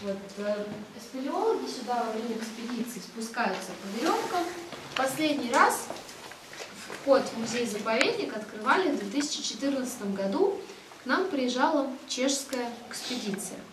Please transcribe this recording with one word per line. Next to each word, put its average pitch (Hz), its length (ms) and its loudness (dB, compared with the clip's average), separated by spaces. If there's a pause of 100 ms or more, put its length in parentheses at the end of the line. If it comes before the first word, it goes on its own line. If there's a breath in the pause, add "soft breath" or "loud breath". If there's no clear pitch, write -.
Вот, 196 80 0 (220)
э, 208 260 0 (340)
спелеологи 359 680 0
сюда 240 360 -2
во 226 100 -2
время 226 260 -2
экспедиции - 640 -4
спускаются 220 720 -2 (100)
по 196 160 -6
веревкам. 370 440 2 (540)
Последний 262 560 2
раз 370 340 6 (1160)
вход 269 200 8
в 233 160 -4
музей-заповедник 226 960 2
открывали 254 560 2
в 233 80 2
две 196 220 0
тысячи - 220 -2
четырнадцатом 247 720 -2
году. 294 440 4 (440 loud breath)
К - 40 -10
нам 330 220 2
приезжала 262 600 4 (200)
чешская 254 600 0 (180)
экспедиция. - 720 -6 (140)